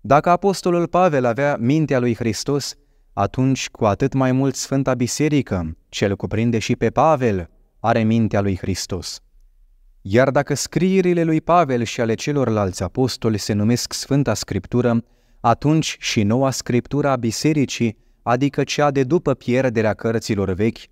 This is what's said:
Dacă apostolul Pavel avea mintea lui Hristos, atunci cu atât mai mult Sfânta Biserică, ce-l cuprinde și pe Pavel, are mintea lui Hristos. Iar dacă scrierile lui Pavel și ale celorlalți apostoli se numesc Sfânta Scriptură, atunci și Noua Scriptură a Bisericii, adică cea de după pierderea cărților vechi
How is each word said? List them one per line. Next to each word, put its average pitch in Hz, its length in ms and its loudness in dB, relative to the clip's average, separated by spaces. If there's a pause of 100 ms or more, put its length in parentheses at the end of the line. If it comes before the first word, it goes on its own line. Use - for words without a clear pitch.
Dacă 147 300 2
apostolul 175 580 0
Pavel 165 360 2
avea 135 360 0
mintea 135 380 2
lui 123 160 0
Hristos, 123 600 -4 (380)
atunci 131 560 0
cu - 160 -4
atât 110 280 2
mai 131 200 0
mult 131 220 0
Sfânta 131 400 -2
Biserică, 120 800 -2 (120)
ce-l 101 280 -2
cuprinde 113 420 -2
și 117 180 -2
pe 113 140 0
Pavel, 123 600 0 (300)
are 117 220 2
mintea 110 380 2
lui 101 160 0
Hristos. - 640 -8 (800)
Iar 120 300 2
dacă 143 240 0
scrierile 180 680 0
lui 160 180 2
Pavel 147 420 2
și - 180 -6
ale 113 140 2
celorlalți 110 680 0
apostoli 113 560 -2
se - 140 -4
numesc 107 400 0
Sfânta 135 420 0
Scriptură, 117 680 -2 (360)
atunci 143 580 0
și - 240 -2
Noua 123 280 0
Scriptură 135 580 -2
a 135 80 2
Bisericii, 120 800 -2 (260)
adică 135 420 0
cea 147 260 0
de 135 120 0
după 139 320 0
pierderea 117 600 0
cărților 107 580 -2
vechi 104 260 0 (140)